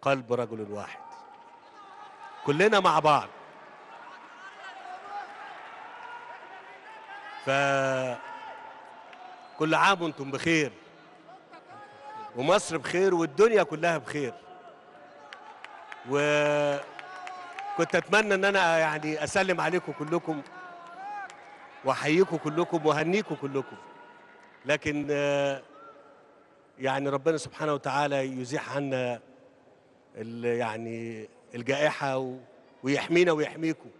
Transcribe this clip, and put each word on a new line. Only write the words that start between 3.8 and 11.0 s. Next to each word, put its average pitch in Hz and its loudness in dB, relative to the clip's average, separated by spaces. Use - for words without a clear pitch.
فكل 135 0
عام 170 6
وأنتم 143 -4
بخير، 147 2